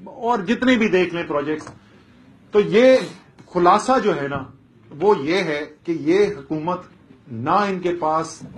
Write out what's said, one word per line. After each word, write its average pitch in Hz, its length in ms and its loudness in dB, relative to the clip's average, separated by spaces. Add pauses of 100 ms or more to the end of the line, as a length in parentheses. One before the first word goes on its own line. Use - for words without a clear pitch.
(180)
और 233 260 -2
जितने 247 320 2
भी 214 120 2
देख 175 260 0
लें 170 120 -6
projects, 151 420 -4 (840)
तो 208 80 4
ये 214 480 4 (400)
खुलासा 202 500 2
जो 202 140 0
है 143 160 -6
ना, 135 240 -10 (400)
वो 185 220 2
ये 165 260 -2
है 151 200 -4 (260)
कि 175 60 -2
ये 160 320 2
हुकूमत 160 580 -6 (500)
ना, 160 340 0
इनके 185 220 -4
पास 160 520 -4 (180)